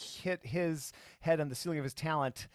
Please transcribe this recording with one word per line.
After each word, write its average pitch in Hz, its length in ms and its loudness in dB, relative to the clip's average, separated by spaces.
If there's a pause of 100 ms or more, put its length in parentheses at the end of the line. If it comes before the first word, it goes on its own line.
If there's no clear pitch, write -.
hit - 460 -4
his 160 460 0 (260)
head 165 220 4
on 147 80 2
the 127 80 -4
ceiling 165 220 -2
of 139 60 0
his 135 100 -4
talent, 151 600 0